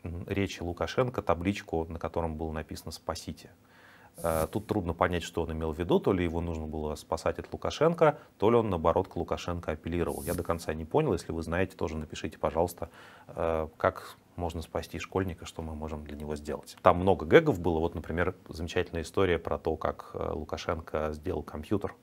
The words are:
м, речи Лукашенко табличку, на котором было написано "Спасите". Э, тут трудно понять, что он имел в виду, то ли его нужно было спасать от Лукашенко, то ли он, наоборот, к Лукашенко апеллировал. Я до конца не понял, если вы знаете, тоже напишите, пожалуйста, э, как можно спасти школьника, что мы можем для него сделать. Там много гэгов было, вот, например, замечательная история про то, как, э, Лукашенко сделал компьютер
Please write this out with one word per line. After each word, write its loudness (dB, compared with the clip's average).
м, -8
речи -2
Лукашенко 0
табличку, 0
на -8
котором -2
было -4
написано -8
"Спасите". -8
Э, 2
тут -4
трудно 0
понять, 2
что -2
он -2
имел -2
в -6
виду, 2
то 2
ли 2
его 0
нужно -4
было -4
спасать -2
от -10
Лукашенко, 2
то 4
ли 6
он, 4
наоборот, 4
к -14
Лукашенко -4
апеллировал. -2
Я -2
до -2
конца -2
не -4
понял, 2
если -2
вы -2
знаете, 0
тоже -2
напишите, -8
пожалуйста, 0
э, 0
как 0
можно -4
спасти -8
школьника, -2
что -10
мы -6
можем -8
для -10
него -6
сделать. -8
Там 8
много 4
гэгов 8
было, 2
вот, 0
например, -2
замечательная -2
история 2
про -2
то, 0
как, -4
э, -4
Лукашенко -4
сделал -4
компьютер -4